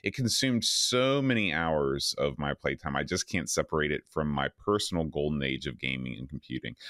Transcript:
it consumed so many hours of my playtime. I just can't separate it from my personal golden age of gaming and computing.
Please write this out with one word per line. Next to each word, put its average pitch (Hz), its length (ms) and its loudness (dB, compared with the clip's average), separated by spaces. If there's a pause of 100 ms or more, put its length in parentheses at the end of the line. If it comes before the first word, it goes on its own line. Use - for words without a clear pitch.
it - 140 -4
consumed 123 500 0
so 131 560 2
many 110 320 2
hours 73 640 2
of 71 220 0
my 71 160 0
playtime. 69 400 -4
I 71 80 0
just 85 260 -2
can't - 200 -2
separate 76 420 2
it - 180 -4
from 78 200 0
my 69 180 0 (100)
personal 101 460 0
golden 73 400 0
age 67 240 -2
of 62 100 -6
gaming 65 400 -4
and 65 120 -10
computing. - 460 -8 (140)